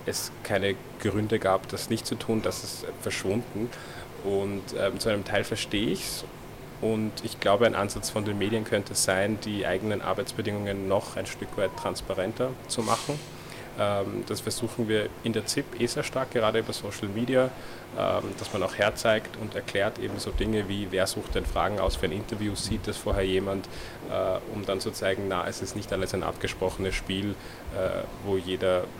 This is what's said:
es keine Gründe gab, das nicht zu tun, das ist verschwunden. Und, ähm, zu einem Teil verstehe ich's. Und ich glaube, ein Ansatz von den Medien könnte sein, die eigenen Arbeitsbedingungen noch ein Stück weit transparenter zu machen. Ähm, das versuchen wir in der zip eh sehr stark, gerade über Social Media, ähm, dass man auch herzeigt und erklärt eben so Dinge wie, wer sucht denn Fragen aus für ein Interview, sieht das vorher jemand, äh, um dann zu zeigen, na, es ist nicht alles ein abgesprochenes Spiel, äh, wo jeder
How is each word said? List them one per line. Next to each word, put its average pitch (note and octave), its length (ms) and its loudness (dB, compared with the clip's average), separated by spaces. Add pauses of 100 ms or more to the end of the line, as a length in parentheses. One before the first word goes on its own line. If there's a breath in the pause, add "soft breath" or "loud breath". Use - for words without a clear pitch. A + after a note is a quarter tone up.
es - 260 -2 (120)
keine G2 320 2 (260)
Gründe G#2+ 380 2
gab, F#2+ 300 4
das - 220 -4
nicht A2+ 160 0
zu A#2 100 -2
tun, A2 260 0
das - 200 -2
ist - 240 -8 (140)
verschwunden. G#2+ 720 -2 (540 loud breath)
Und, G2 380 0 (160)
ähm, G2 200 2
zu A2+ 100 0
einem G2+ 160 2
Teil G#2 200 2
verstehe A2 460 0
ich's. - 340 -4 (560)
Und A2 320 2 (120)
ich - 160 -6
glaube, G#2 260 8
ein - 80 6
Ansatz G2+ 360 0
von G#2 140 0
den G#2 140 0
Medien G#2+ 260 2
könnte G#2 300 0
sein, G2 500 4
die G#2 220 0
eigenen F#2+ 360 0
Arbeitsbedingungen G2+ 840 -2
noch G2 300 2
ein F#2+ 100 -2
Stück - 300 -6
weit G2 200 2
transparenter F#2+ 760 -2 (180)
zu - 140 0
machen. A2+ 360 2 (600 loud breath)
Ähm, G2+ 480 2
das G#2 140 -2
versuchen A2 480 -2
wir G#2+ 200 4 (160)
in A2+ 80 2
der G#2+ 140 0
zip - 180 0 (160)
eh A#2+ 60 6
sehr C#3+ 180 0
stark, C3 260 -2
gerade A2+ 300 4
über A2 120 -2
Social G#2 360 -4
Media, B2+ 420 4 (480 loud breath)
ähm, F#2+ 260 2 (140)
dass - 140 -6
man G2 100 2
auch - 140 0
herzeigt G#2+ 640 4
und G#2+ 140 -6
erklärt G2+ 440 0
eben G2+ 200 -4
so G2+ 120 -4
Dinge G#2 380 2
wie, G2 220 -2
wer F#2+ 160 4
sucht - 280 -4
denn F#2 100 2
Fragen F#2+ 360 2
aus F#2 160 4
für F#2+ 100 0
ein F2 60 2
Interview, G#2 420 -2
sieht A2 320 -2
das G#2 100 -2
vorher G2 280 2
jemand, F#2+ 420 2 (440 loud breath)
äh, F#2+ 440 0
um G2+ 100 -4
dann F#2+ 160 0
zu G#2+ 120 -2
zeigen, G2 360 0
na, F2+ 180 0
es F#2+ 160 -4
ist - 140 -6
nicht G2+ 160 -4
alles F#2 220 0
ein F2+ 80 0
abgesprochenes F#2 720 0
Spiel, G2 400 -2 (400 loud breath)
äh, F#2 280 0 (220)
wo G2 120 2
jeder F#2 480 2 (160)